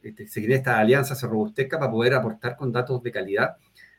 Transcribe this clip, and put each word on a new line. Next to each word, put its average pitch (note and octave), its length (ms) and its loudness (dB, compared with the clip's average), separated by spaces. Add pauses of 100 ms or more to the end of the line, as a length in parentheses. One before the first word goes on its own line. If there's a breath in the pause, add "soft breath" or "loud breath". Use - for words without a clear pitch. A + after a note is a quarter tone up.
este, A2 240 -16
se - 140 -8
genere A#2+ 180 2
esta B2 200 0
alianza, C3 360 4
se A#2+ 120 -6
robustezca A2 520 -2
para B2+ 120 -2
poder A#2 240 2
aportar A2+ 420 -4
con B2+ 160 -4
datos B2 300 -2
de A#2 100 -6
calidad G2+ 440 -2 (420 soft breath)